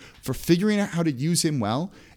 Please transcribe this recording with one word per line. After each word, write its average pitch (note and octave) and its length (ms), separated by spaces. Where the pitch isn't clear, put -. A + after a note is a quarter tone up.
for C3 120
figuring G3+ 460
out G3+ 100
how E3+ 140
to D#3+ 80
use D#3 340
him D3 160
well. B2 320